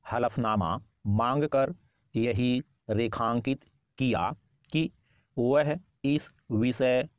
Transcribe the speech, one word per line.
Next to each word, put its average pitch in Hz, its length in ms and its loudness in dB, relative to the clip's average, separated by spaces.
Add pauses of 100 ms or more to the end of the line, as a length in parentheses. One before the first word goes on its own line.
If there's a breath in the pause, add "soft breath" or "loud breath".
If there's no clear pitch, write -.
हलफनामा 110 680 0 (320)
मांगकर 135 680 0 (400)
यही 123 460 0 (300)
रेखांकित 117 720 -2 (340)
किया 120 320 0 (420)
कि 160 180 0 (460)
वह 143 400 2 (300)
इस 147 240 0 (220)
विषय 127 560 2 (100)